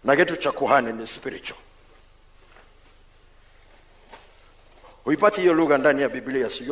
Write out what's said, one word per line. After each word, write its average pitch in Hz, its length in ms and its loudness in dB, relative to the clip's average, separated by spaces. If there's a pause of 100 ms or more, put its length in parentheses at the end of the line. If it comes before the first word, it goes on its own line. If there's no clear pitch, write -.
Na 139 120 4
kitu 175 200 2
cha 143 160 -4
kuhani 120 400 0
ni 113 140 -10
spiritual. - 520 -14 (3500)
Huipati 190 360 0
hiyo 175 140 4
lugha 151 240 4
ndani 139 240 2
ya 135 60 0
Biblia, 131 420 -4
sijui 143 220 -10